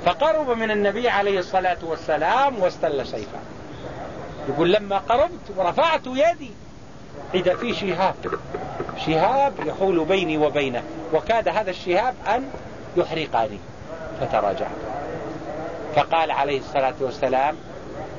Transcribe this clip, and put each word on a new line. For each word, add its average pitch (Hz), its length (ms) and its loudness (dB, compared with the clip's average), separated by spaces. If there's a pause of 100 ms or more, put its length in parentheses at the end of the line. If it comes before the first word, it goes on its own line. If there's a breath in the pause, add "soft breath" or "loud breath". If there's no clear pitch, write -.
فقرب 277 460 4
من 226 200 2
النبي 208 380 2
عليه 196 300 4
الصلاة 180 440 2
والسلام 175 760 2
واستل 156 480 0
سيفه. - 320 -8 (1080)
يقول: 170 240 4
"لما 202 260 2
قربت 285 580 0
ورفعت 226 500 2
يدي 277 440 0 (840)
إذا 180 220 4
في 240 180 -2
شهاب، 180 400 0 (920)
شهاب 233 460 4 (140)
يحول 175 380 2
بيني 165 340 2
وبينه، 139 440 2 (320)
وكاد 208 340 2
هذا 196 220 0
الشهاب 202 440 0 (120)
أن 240 180 2 (520)
يحرقني." 123 600 2 (600)
فتراجع، 101 460 2 (1300)
فقال 156 340 2
عليه 139 280 2
الصلاة 131 420 0
والسلام: 131 560 2 (640)